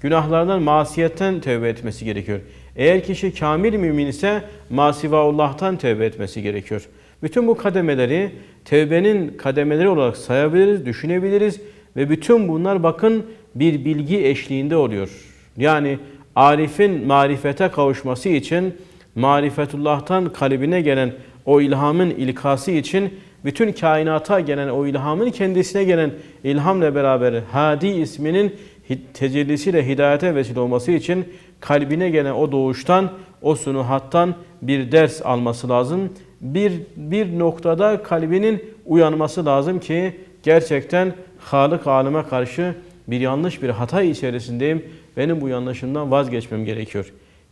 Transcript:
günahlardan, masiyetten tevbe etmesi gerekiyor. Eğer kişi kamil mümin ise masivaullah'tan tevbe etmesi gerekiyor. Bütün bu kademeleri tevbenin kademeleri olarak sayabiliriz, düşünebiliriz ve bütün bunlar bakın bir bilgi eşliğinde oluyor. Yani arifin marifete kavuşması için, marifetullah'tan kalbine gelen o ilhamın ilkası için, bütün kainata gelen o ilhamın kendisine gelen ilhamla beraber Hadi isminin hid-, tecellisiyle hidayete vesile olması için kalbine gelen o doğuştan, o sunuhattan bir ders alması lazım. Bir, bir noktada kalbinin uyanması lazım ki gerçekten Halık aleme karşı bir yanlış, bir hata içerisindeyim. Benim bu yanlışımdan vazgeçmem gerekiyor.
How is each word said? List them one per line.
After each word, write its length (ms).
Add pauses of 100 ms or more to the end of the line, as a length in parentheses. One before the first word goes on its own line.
günahlardan, 640
masiyetten 760
tevbe 280
etmesi 360
gerekiyor. 360 (360)
Eğer 280
kişi 300
kamil 400
mümin 320
ise 360 (280)
masivaullah'tan 1040
tevbe 300
etmesi 360
gerekiyor. 460 (340)
Bütün 240
bu 100
kademeleri 760 (340)
tevbenin 720
kademeleri 520
olarak 280
sayabiliriz, 680
düşünebiliriz 760 (360)
ve 140
bütün 380
bunlar 340
bakın 440 (280)
bir 300
bilgi 420
eşliğinde 500
oluyor. 340 (460)
Yani 420 (360)
arifin 720
marifete 640
kavuşması 600
için, 460 (400)
marifetullah'tan 1160
kalbine 480
gelen 320 (340)
o 140
ilhamın 500
ilkası 600
için, 440 (300)
bütün 280
kainata 680
gelen 280
o 180
ilhamın 440
kendisine 540
gelen 260 (340)
ilhamla 500
beraber 480 (100)
Hadi 340
isminin 680 (340)
hid-, 240
tecellisiyle 760
hidayete 460
vesile 260
olması 320
için 320 (360)
kalbine 500
gelen 220
o 200
doğuştan, 580 (320)
o 120
sunuhattan 800 (280)
bir 300
ders 300
alması 460
lazım. 440 (280)
Bir, 320 (240)
bir 420
noktada 640
kalbinin 600 (220)
uyanması 600
lazım 340
ki 360 (260)
gerçekten 720 (260)
Halık 480
aleme 360
karşı 520 (340)
bir 120
yanlış, 420
bir 60
hata 340
içerisindeyim. 840 (320)
Benim 240
bu 80
yanlışımdan 600
vazgeçmem 540
gerekiyor. 480 (400)